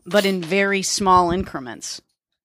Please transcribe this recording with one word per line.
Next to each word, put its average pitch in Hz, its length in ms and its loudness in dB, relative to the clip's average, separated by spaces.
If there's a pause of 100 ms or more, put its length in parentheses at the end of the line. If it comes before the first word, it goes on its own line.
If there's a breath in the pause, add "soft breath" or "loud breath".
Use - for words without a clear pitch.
but 190 200 2
in 190 180 -2
very 196 400 0
small 180 480 4
increments. 139 720 -8 (440)